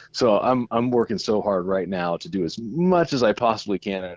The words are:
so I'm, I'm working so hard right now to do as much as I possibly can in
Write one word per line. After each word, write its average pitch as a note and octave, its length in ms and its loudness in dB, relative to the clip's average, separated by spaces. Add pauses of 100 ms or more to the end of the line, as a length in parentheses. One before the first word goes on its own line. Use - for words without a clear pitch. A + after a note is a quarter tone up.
(120)
so A2 280 4
I'm, B2 300 0
I'm A#2+ 200 0
working A#2 280 0
so G#2+ 220 0
hard F#2+ 260 0
right F#2+ 220 -2
now F2 300 -2
to - 100 -14
do F2+ 160 -2
as E2 140 -6
much E3 540 0
as C3 100 0
I G#2+ 100 4
possibly G#2+ 460 0
can F#2+ 260 -6
in F2+ 120 -10